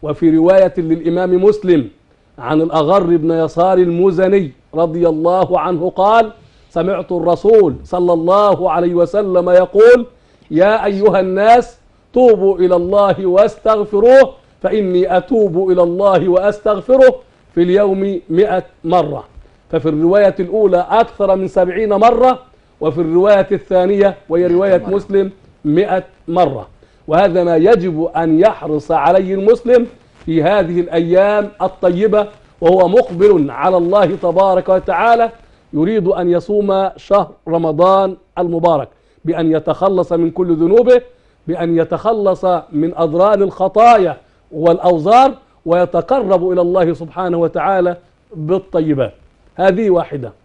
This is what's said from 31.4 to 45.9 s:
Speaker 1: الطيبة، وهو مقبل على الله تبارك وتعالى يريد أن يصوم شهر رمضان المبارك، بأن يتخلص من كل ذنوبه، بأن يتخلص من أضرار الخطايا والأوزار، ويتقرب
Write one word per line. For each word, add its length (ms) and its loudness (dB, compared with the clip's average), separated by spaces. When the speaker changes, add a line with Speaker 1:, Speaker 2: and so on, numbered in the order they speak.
Speaker 1:
الطيبة، 680 -2
وهو 260 2
مقبل 640 0
على 260 -2
الله 280 0
تبارك 640 -2
وتعالى 600 0
يريد 340 -2
أن 220 -2
يصوم 680 -2
شهر 340 -2
رمضان 720 0
المبارك، 480 -2
بأن 260 -2
يتخلص 600 -2
من 180 -2
كل 240 -2
ذنوبه، 460 2
بأن 300 -4
يتخلص 680 -2
من 240 -4
أضرار 380 0
الخطايا 840 2
والأوزار، 840 2
ويتقرب 880 -2